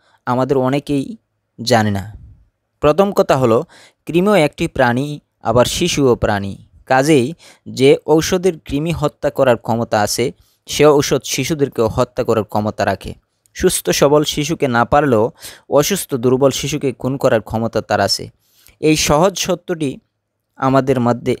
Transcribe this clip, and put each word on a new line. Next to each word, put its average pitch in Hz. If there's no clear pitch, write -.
আমাদের 127
অনেকেই 135
জানে 110
না। 98
প্রথম 151
কথা 180
হলো, 120
কৃমিও 180
একটি 160
প্রাণী, 127
আবার 117
শিশুও -
প্রাণী। 101
কাজেই 135
যে 120
ঔষধের 175
কৃমি 156
হত্যা 143
করার 131
ক্ষমতা 113
আছে, 117
সে -
ঔষধ 143
শিশুদেরকেও 135
হত্যা -
করার 110
ক্ষমতা 104
রাখে। 98
সুস্থ -
সবল 151
শিশুকে 147
না 117
পারলেও 131
অসুস্থ 151
দুর্বল 131
শিশুকে 139
খুন 127
করার 123
ক্ষমতা 113
তার 104
আছে। 95
এই 156
সহজ 165
সত্যটি 170
আমাদের 131
মধ্যে 120